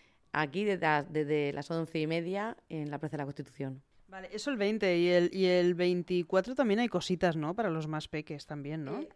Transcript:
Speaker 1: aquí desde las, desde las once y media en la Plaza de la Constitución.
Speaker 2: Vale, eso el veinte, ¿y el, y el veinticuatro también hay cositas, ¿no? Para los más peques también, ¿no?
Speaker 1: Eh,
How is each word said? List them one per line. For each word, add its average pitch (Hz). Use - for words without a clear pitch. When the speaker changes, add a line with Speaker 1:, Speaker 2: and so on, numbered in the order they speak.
Speaker 1:
aquí 151
desde 196
las, 151
desde 147
las 147
once 165
y 156
media 180
en 151
la 147
Plaza 151
de -
la 139
Constitución. 135
Speaker 2:
Vale, 185
eso 220
el 254
veinte, 202
¿y 175
el, 175
y 190
el 180
veinticuatro 180
también 220
hay 247
cositas, 175
¿no? 160
Para 220
los 160
más 156
peques 151
también, 147
¿no? 143
Speaker 1:
Eh, 320